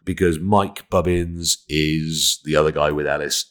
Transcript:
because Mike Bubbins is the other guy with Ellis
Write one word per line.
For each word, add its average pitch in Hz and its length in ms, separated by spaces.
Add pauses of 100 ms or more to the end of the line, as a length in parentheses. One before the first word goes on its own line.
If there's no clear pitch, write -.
because 85 360
Mike 98 500
Bubbins 85 800
is 78 760
the 76 120
other 78 160
guy 76 180
with 73 160
Ellis 71 440